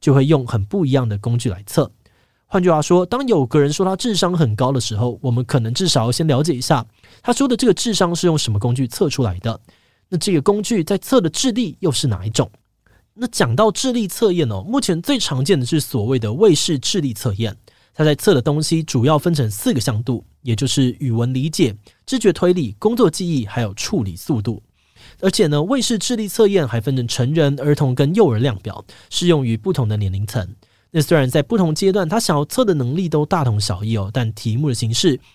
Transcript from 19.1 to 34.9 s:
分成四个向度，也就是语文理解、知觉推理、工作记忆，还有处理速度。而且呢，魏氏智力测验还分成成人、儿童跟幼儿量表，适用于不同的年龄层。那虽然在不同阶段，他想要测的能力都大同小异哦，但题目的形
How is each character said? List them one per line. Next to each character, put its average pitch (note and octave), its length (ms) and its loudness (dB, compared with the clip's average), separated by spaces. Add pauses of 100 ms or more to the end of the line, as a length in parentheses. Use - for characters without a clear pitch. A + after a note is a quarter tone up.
分 F3 140 0
成 C3 180 0
四 A#3+ 220 -2
个 B2+ 80 0
向 A2 220 -2
度， B2 220 -4 (180)
也 A#2 120 -2
就 C3 120 -2
是 B2+ 340 2
语 C#3 100 -2
文 A#2 220 0
理 C3 160 -2
解、 D3+ 260 0 (300)
知 C4 140 -2
觉 A3 140 2
推 F3+ 200 2
理、 C3+ 260 -2
工 A3 160 0
作 A#3 140 4
记 - 180 -4
忆， C#3 200 -2
还 B2 160 -4
有 G2+ 100 -4
处 D3 300 -4
理 F#2+ 140 -4
速 A2+ 260 -4
度。 G#2+ 200 -6 (580)
而 - 100 2
且 G3 160 2
呢， D3 160 0
魏 B3 180 0
氏 A3+ 180 -2
智 - 160 -4
力 G#3+ 140 -4
测 G#3+ 180 4
验 F#3+ 220 2
还 A#2 100 -2
分 C3+ 160 -2
成 A#2+ 140 -2
成 C3 240 -2
人、 D3 260 2
儿 D3 160 2
童 C3+ 200 0
跟 D3 200 2
幼 G3+ 160 4
儿 G#2+ 80 0
量 B2+ 200 0
表， - 260 -12 (240)
适 - 200 -2
用 D3 180 2
于 A2+ 100 0
不 F#3 160 -2
同 A#2+ 160 0
的 G#2+ 80 0
年 G2 160 -2
龄 G2+ 140 -4
层。 G#2 280 -6 (360)
那 D#3+ 100 0
虽 E3 160 2
然 C3+ 120 2
在 D3 140 2
不 - 140 -2
同 F3 180 2
阶 G3 160 2
段， F#3+ 160 0
他 G#3 140 0
想 E3+ 160 0
要 C#3+ 80 0
测 B3+ 220 0
的 F#3+ 80 2
能 C3 200 -2
力 F3+ 140 -2
都 D3+ 160 0
大 D#3 200 0
同 A2 140 0
小 G2+ 240 -4
异 A2 140 -2
哦， G2+ 160 -4
但 A2+ 220 -2
题 A2 240 -4
目 D3+ 100 0
的 B2+ 60 -2
形 A2+ 180 -2